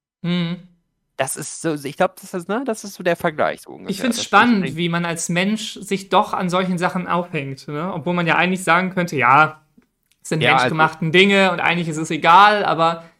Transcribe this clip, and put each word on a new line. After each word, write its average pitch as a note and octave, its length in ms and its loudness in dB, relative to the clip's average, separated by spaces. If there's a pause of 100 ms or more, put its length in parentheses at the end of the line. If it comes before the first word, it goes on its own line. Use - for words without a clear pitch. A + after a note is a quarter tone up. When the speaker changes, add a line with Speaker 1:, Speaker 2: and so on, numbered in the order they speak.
(220)
Speaker 1:
Mhm. F3 360 -4 (580)
Speaker 2:
Das C3+ 200 -6
ist - 260 -12
so, D#3+ 120 -2
ich C#3 220 -10
glaub, F#3 200 0
das - 180 -16
ist, F3 140 -10
ne, A3 180 -4
das A3 180 -6
ist G3 100 -16
so - 100 -16
der E3+ 120 0
Vergleich B2+ 460 -4
so - 80 -20
ungefähr. C#2+ 200 -12
Speaker 1:
Ich F#3+ 100 -8
find's A#3+ 160 -2
Speaker 2:
Das - 100 -8
Speaker 1:
spannend, G#3 400 2
Speaker 2:
ist C3 100 -8
Speaker 1:
wie E3+ 140 -2
man E3+ 160 -2
als E3+ 240 -6
Mensch F#3+ 500 -2
sich G3 300 -6
doch G#3 240 4
an F#3 160 -2
solchen F3+ 260 -2
Sachen F3+ 300 -4
aufhängt, D#3+ 640 -6
ne? D3+ 260 -6
Obwohl E3+ 180 -4
man F3 140 -2
ja D#3 100 2
eigentlich F3+ 280 0
sagen F3 260 2
könnte, F3 260 -4
"Ja, C#3 460 4 (600)
es - 60 -14
sind D#3 140 -2
Speaker 2:
Ja, D#3 120 4
also B2+ 100 4
Speaker 1:
menschgemachten D#3+ 480 0
Dinge F#3+ 400 4
und E3 80 -6
eigentlich E3 280 -2
ist D3+ 80 -6
es D#3+ 140 -6
egal", F#3 560 6
aber E3 380 0 (160)